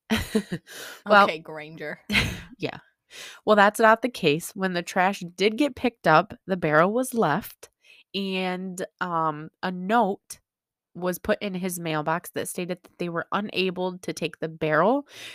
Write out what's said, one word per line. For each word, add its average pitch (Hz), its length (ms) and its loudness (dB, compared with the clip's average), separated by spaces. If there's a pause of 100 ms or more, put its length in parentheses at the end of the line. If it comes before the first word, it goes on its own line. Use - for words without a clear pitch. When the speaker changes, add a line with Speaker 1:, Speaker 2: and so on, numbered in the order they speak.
(100)
Speaker 1:
<laughs> 208 520 -2 (460)
Well 202 200 8
Speaker 2:
Okay, 165 100 -4
Grainger. 156 720 -12
Speaker 1:
<laughs> - 500 -2
Yeah. - 200 -6 (680)
Well, 208 120 6
that's 208 240 4
not 220 220 6
the 269 60 0
case. 165 460 0
When 190 200 -2
the 175 80 -2
trash 190 380 0 (160)
did 214 200 2
get 277 200 0
picked - 300 -4
up, 160 280 4 (120)
the 185 100 -2
barrel 170 360 4
was 254 220 -4
left, 190 560 -2 (440)
and, 185 680 -4 (160)
um, 160 500 -2 (120)
a 185 80 -4
note 190 720 -2 (540)
was 175 240 -4
put 208 220 0
in 202 140 -6
his 180 240 -6
mailbox 160 520 -4
that - 180 -6
stated 180 340 -6
that - 160 -20
they 175 100 -4
were 170 240 -6
unable 185 680 -4
to 170 140 -8
take - 280 -6
the 165 80 -6
barrel 160 580 2 (280)